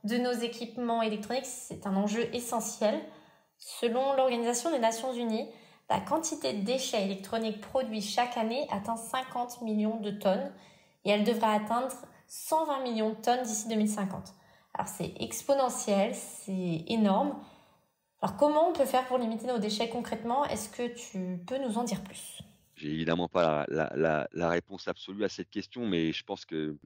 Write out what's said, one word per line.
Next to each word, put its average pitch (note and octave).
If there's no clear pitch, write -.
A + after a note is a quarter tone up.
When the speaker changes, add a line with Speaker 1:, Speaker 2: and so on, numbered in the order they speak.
Speaker 1:
de G#3+
nos B3
équipements A#3
électroniques, A3
c'est -
un G3
enjeu G#3+
essentiel. A#3+
Selon B3+
l'Organisation A#3+
des C4+
Nations A3+
Unies, A#3
la F#3+
quantité D4
de G3+
déchets A#3+
électroniques G#3
produits A3
chaque B3
année A#3+
atteint G3+
cinquante B3+
millions A3
de G#3
tonnes G#3
et G3
elle G#3
devrait A3
atteindre A#3
cent -
vingt C4+
millions A3
de A3
tonnes B3
d'ici A3+
deux A3+
mille G#3+
cinquante. -
Alors -
c'est -
exponentiel, A#3+
c'est F3+
énorme. A3+
Alors -
comment D4+
on -
peut C#4
faire B3+
pour B3
limiter A3+
nos B3
déchets G#3+
concrètement ? A#3+
Est-ce -
que A#3+
tu F3+
peux -
nous A#3
en B3
dire A3
plus ? -
Speaker 2:
J'ai D2+
évidemment E2
pas F2+
la, D2+
la, D2+
la, D2+
la E2+
réponse E2+
absolue G2
à G2
cette -
question, A2+
mais E2
je -
pense -
que D#2